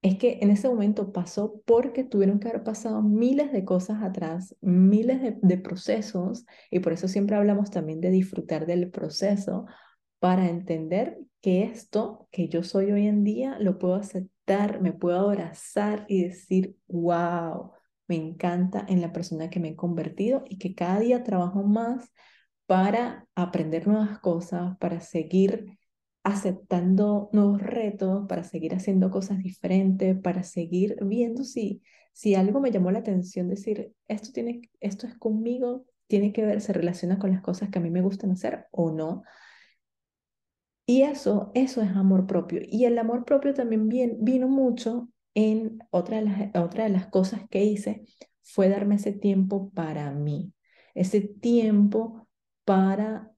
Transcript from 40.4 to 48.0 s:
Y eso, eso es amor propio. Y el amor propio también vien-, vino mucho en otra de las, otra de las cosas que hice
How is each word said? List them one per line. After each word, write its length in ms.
Y 160
eso, 520
eso 280
es 140
amor 300
propio. 380
Y 200
el 140
amor 260
propio 300
también 340
vien-, 320
vino 280
mucho 600
en 440
otra 280
de 60
las, 400
otra 200
de 60
las 180
cosas 420
que 140
hice 400